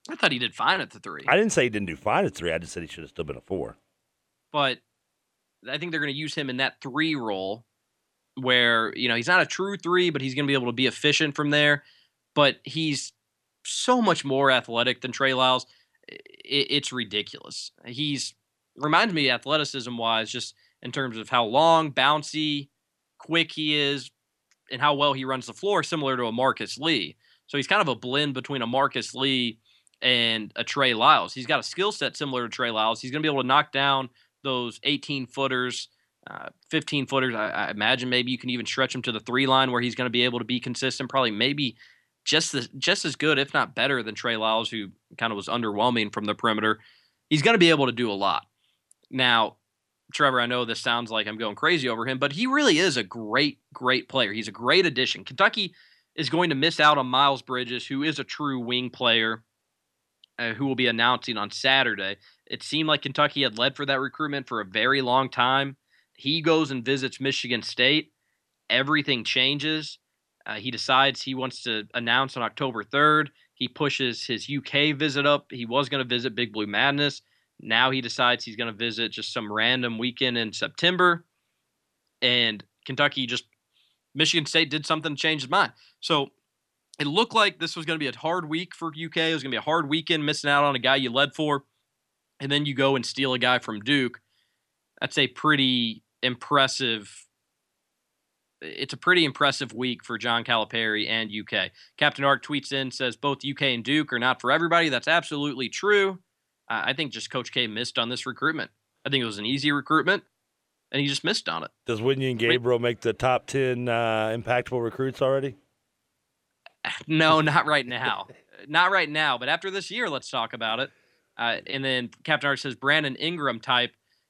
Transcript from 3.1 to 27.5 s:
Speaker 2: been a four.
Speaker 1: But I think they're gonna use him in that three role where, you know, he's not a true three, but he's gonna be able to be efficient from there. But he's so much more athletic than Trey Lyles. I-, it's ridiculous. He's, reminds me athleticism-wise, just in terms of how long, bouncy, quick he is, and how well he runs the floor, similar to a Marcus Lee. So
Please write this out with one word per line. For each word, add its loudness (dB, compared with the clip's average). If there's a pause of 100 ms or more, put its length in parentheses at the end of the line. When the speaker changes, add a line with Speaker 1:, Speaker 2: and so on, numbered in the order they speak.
Speaker 2:
been -8
a -14
four. -6 (720)
Speaker 1:
But 0 (880)
I -4
think -6
they're -2
gonna -2
use -6
him -4
in -4
that -4
three -2
role -4 (680)
where, 4
you 0
know, 2
he's 0
not 6
a 2
true -4
three, 2
but -2
he's -4
gonna 0
be 2
able 2
to 0
be 0
efficient 0
from 0
there. 4 (500)
But 4
he's -4 (500)
so 2
much 2
more 4
athletic 2
than -6
Trey 0
Lyles. 4 (420)
I-, -18 (280)
it's -2
ridiculous. -6 (140)
He's, -4 (440)
reminds 2
me 2
athleticism-wise, -2
just -8 (300)
in -10
terms -4
of -12
how 4
long, 4
bouncy, 0 (480)
quick 0
he -2
is, -2 (600)
and -8
how 4
well 4
he -4
runs -4
the -14
floor, 0
similar 0
to 0
a 0
Marcus 0
Lee. -2 (300)
So -4